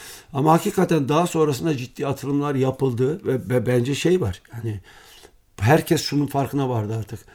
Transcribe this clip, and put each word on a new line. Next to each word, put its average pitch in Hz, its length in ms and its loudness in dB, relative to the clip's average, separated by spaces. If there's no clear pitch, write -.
Ama 151 180 2
hakikaten 165 580 2
daha 170 180 2
sonrasında 156 500 0
ciddi 127 300 -8
atılımlar 143 480 -2
yapıldı 131 680 0
ve, 127 240 -2
ve 123 160 2
bence 123 300 2
şey 180 260 2
var, 98 200 -4
yani 110 280 -8
herkes 156 440 4
şunun 143 260 -2
farkına 139 420 -2
vardı 110 300 -4
artık. 110 200 -10